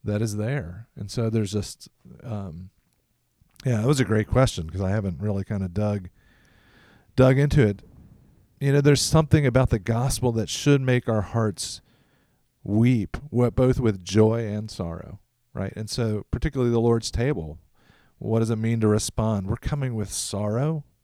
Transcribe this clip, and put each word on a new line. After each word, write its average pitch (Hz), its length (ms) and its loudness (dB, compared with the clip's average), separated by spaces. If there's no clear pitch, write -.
that 104 200 -2
is 104 140 -4
there. 107 600 -6
And 107 140 -10
so 113 180 -2
there's 110 240 0
just, - 380 -6
um, 95 480 -10
yeah, 113 160 0
that 120 40 0
was 139 140 2
a 120 60 4
great 107 220 0
question 123 400 0
'cause 92 120 -8
I 95 100 0
haven't 98 300 -4
really 98 240 -4
kinda 98 240 -4
dug, 101 400 -2
dug 131 220 6
into 147 280 4
it. 101 160 -2
You 139 120 0
know, 143 80 4
there's 143 220 4
something 156 440 4
about 127 240 4
the 113 80 2
gospel 117 540 -2
that 110 160 -2
should 143 320 2
make 127 280 0
our 107 140 0
hearts - 600 -4
weep, 110 540 0
what, 120 240 0
both 127 240 2
with 104 260 0
joy 110 420 2
and 107 240 -6
sorrow, 87 500 -10
right? - 240 -6
And 107 140 -8
so 107 400 -4
particularly 127 420 0
the 117 80 4
Lord's 117 300 2
table, 92 480 -2
what 110 220 0
does 113 100 0
it 113 60 0
mean 113 240 0
to 107 80 4
respond? 104 580 0
We're 110 100 -4
coming 135 380 -4
with 107 180 -6
sorrow 117 720 -4